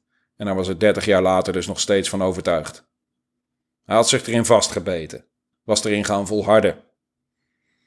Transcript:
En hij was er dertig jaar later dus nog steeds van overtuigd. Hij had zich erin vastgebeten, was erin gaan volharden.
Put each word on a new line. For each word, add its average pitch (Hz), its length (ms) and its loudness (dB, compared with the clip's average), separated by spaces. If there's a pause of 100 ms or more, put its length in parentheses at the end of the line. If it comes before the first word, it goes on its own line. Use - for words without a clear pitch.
(360)
En 104 120 -10
hij 98 80 -2
was 92 120 -2
er 92 120 -4
dertig 98 260 2
jaar 98 160 4
later 92 320 2
dus 87 140 -4
nog 98 120 -6
steeds 98 300 0
van 98 140 -4
overtuigd. 90 640 -4 (960)
Hij 98 120 -2
had 117 140 4
zich - 180 -2
erin 117 180 0
vastgebeten, 92 800 0 (380)
was 107 200 -2
erin 104 200 -2
gaan 101 240 -4
volharden. 107 560 2 (1040)